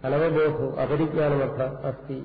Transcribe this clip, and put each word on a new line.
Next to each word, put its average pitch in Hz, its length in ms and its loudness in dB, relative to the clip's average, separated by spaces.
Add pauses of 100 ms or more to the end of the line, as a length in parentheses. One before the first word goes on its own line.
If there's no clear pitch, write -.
അനവബോധോ 151 600 2 (140)
അപരിജ്ഞാനമത്ര 143 800 0 (220)
അസ്തി 135 400 -6